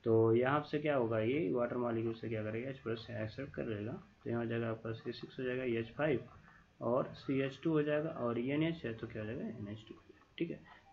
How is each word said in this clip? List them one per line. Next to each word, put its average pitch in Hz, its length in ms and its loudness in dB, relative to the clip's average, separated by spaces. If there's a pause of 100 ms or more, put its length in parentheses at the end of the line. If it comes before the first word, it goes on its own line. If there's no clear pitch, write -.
तो 113 300 8
यहाँ 131 260 6
से 151 180 -2
क्या 147 180 2
होगा, 113 220 2
ये 143 340 2
water 120 240 0
मॉलिक्यूल 117 380 0
से 113 140 -8
क्या 110 140 -2
करेगा, 113 280 -4
एच 135 80 -8
प्लस 117 200 -4
से 110 240 -6
accept 127 320 -6
कर 139 120 -4
लेगा। 107 260 -4
तो - 380 -10
यहाँ 117 120 0
हो 117 60 -2
जाएगा 117 220 0
आपका 113 220 -4
सी 117 200 -6
सिक्स - 280 -10
हो 131 40 -2
जाएगा, 127 200 -2
एच 117 260 0
फ़ाइव 143 300 2 (640)
और 127 220 2
सी - 360 -2
एच 135 240 -2
टू 165 60 2
हो 151 120 6
जाएगा 151 260 2
और 120 300 0
एनएच 151 460 2
है 113 100 -2
तो 113 120 -8
क्या 113 160 -6
हो 107 40 -4
जाएगा, 135 180 -4
एनएच 107 440 -8
टू। - 60 -14 (440)
ठीक 170 120 -2
है, - 60 -8 (360)